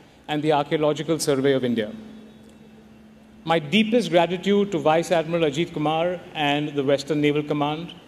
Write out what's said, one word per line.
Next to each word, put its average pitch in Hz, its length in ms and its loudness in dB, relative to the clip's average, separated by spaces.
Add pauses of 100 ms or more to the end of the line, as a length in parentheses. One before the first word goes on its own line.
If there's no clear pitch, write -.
(280)
and 151 140 -2
the 156 100 2
Archaeological 151 680 0
Survey 139 340 2
of 131 100 0
India. 113 280 -2 (1500)
My 165 160 2
deepest 196 500 2
gratitude 185 640 2
to 165 80 -2
Vice 156 320 2
Admiral 165 320 0
Ajit 160 300 -2
Kumar 160 460 -2 (140)
and 147 360 -2
the 143 140 -2
Western 143 380 0
Naval 147 220 2
Command 151 500 -4 (140)